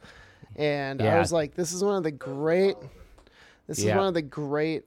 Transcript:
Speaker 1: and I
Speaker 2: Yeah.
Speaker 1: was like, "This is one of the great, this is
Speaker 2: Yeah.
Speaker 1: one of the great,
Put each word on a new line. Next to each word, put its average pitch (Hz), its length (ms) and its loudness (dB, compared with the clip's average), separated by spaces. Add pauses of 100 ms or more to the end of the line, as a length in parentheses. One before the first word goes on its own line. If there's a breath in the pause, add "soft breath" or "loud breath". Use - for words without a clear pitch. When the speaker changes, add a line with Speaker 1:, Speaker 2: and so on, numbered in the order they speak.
(540 soft breath)
Speaker 1:
and 139 480 -2
I 110 40 4
Speaker 2:
Yeah. - 120 4
Speaker 1:
was - 140 2
like, 156 240 0
"This 170 160 -2
is 180 100 -4
one 202 140 2
of 180 80 -2
the 156 80 -2
great, 156 640 0 (920 soft breath)
this - 120 -6
is 101 80 0
Speaker 2:
Yeah. 104 100 4
Speaker 1:
one 196 100 4
of 185 80 0
the 165 80 2
great, 151 640 -2